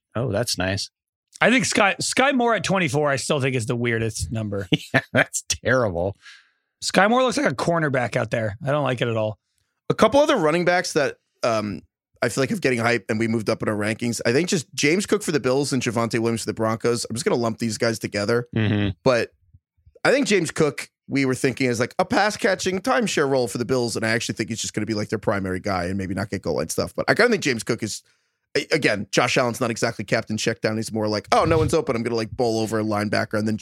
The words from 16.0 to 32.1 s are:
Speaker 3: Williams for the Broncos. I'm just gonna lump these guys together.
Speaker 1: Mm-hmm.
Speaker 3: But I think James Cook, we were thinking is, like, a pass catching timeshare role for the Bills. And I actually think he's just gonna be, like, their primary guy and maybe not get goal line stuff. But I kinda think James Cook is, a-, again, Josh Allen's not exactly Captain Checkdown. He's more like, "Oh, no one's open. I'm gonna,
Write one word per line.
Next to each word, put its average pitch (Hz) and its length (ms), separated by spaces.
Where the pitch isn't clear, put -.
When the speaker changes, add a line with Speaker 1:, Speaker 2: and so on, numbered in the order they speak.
Speaker 3:
Williams 113 240
for - 40
the 107 60
Broncos. 110 560
I'm 110 60
just - 100
gonna 196 100
lump 117 240
these 113 180
guys 113 220
together. - 560
Speaker 1:
Mm-hmm. 104 340
Speaker 3:
But 120 280
I 165 80
think 262 160
James 180 240
Cook, - 380
we 135 160
were 131 100
thinking 131 320
is, 120 140
like, 120 180
a 185 60
pass 208 320
catching 190 420
timeshare 202 500
role 127 200
for - 80
the 117 80
Bills. 120 320
And 107 80
I 110 40
actually 113 260
think 110 140
he's 110 120
just - 120
gonna 107 120
be, 110 80
like, 104 160
their 107 100
primary 95 400
guy 92 260
and 95 120
maybe 95 160
not 95 160
get 98 140
goal 76 120
line 80 140
stuff. - 260
But - 140
I - 40
kinda 233 180
think 180 120
James 120 200
Cook 117 200
is, - 200
a-, 143 160
again, 123 400
Josh 123 240
Allen's 120 240
not 120 100
exactly 113 360
Captain 110 320
Checkdown. 110 400
He's 107 160
more 107 160
like, 104 240
"Oh, 226 100
no 165 140
one's 156 160
open. 151 200
I'm 117 100
gonna, 117 120